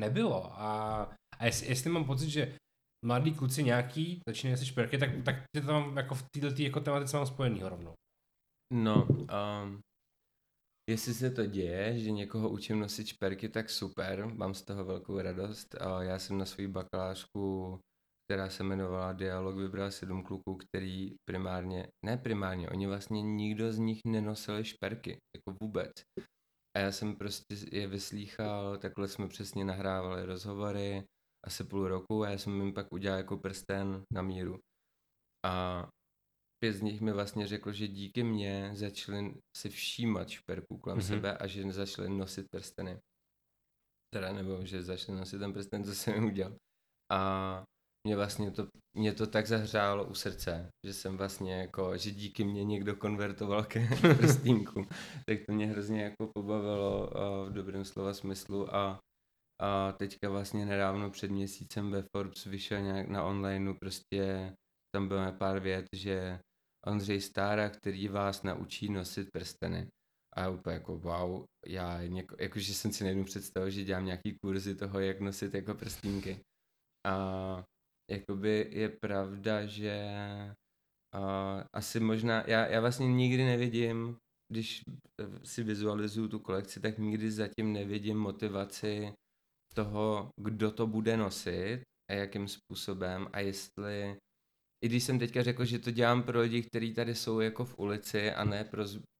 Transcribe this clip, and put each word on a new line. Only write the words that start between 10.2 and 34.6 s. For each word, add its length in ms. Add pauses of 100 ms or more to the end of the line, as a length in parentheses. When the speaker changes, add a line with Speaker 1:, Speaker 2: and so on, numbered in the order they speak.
Speaker 2:
jestli 240
se 160
to 160
děje, 520
že 120
někoho 400
učím 300
nosit 260
šperky, 420
tak 220
super, 560
mám 280
z 80
toho 220
velkou 360
radost. 600
A 220
já 160
jsem 200
na 80
svou 220
bakalářku, 1120 (480)
která 240
se 120
jmenovala 500
Dialog, 440
vybral 340
sedm 320
kluků, 340
který 580 (160)
primárně, 580 (160)
ne 120
primárně, 540
oni 160
vlastně 360
nikdo 500
z 60
nich 280
nenosili 580
šperky, 540 (180)
jako 260
vůbec. 300 (840)
A 20
já 140
jsem 240
prostě 380 (180)
je 140
vyslýchal, 920
takhle 300
jsme 200
přesně 360
nahrávali 600
rozhovory, 800 (420)
asi 180
půl 240
roku, 340
a 80
já 80
jsem 220
jim 140
pak 180
udělal 260
jako 180
prsten 640 (100)
na 100
míru. 360 (880)